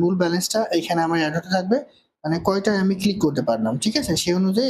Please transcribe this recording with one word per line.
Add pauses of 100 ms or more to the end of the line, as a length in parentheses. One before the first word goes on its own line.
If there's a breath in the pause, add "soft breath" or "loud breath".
মূল
ব্যালেন্সটা (180)
এখানে
আমার
অ্যাড
হতে
থাকবে, (480 soft breath)
মানে (120)
কয়টায়
আমি
ক্লিক
করতে
পারলাম,
ঠিক
আছে? (100)
সেই
অনুযায়ী